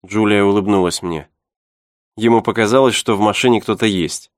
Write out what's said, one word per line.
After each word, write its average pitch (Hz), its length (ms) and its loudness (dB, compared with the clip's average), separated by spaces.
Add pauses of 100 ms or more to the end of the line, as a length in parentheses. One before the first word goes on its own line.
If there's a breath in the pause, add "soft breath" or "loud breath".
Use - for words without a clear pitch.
Джулия 104 360 2
улыбнулась 101 600 0
мне. 82 280 -10 (840)
Ему 113 260 2
показалось, 113 540 0
что 107 220 -2
в - 20 -4
машине 107 400 2
кто-то 107 260 -4
есть. 92 520 -4